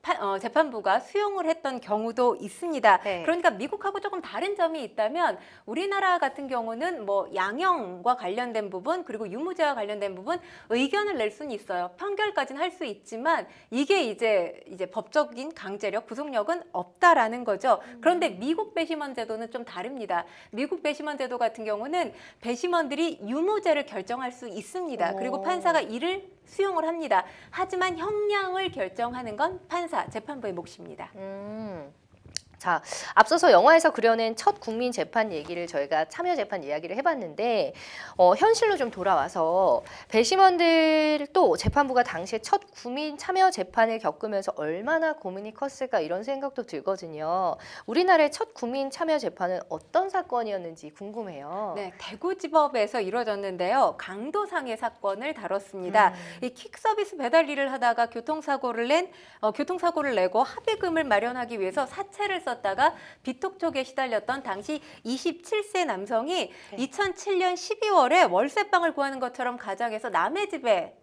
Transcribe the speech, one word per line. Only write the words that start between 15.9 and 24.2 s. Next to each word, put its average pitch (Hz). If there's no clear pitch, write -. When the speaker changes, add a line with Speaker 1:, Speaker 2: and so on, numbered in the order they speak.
Speaker 1:
구속력은 269
없다라는 240
거죠. 226
Speaker 2:
음. 240
Speaker 1:
그런데 339
미국 294
배심원 311
제도는 226
좀 233
다릅니다. 185
미국 294
배심원 294
제도 247
같은 226
경우는 233
배심원들이 302
유무죄를 330
결정할 240